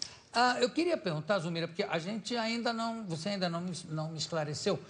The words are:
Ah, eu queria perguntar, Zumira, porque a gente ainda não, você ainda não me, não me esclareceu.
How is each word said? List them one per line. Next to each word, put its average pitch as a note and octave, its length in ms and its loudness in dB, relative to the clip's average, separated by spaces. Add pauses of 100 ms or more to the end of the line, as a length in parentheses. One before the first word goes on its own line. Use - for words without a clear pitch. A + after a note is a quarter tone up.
(340)
Ah, B3 260 6
eu A#3+ 120 6
queria E4 260 2
perguntar, E3+ 420 2
Zumira, E3 280 -2
porque E3+ 160 -2
a E3+ 160 0
gente G3+ 360 -4
ainda A#3 380 0
não, A3+ 320 -2
você E3 240 -2
ainda F#3+ 200 0
não E3+ 120 -2
me, F3+ 160 -4 (120)
não D#3 200 -2
me D#3+ 80 -8
esclareceu. D3+ 640 0 (100)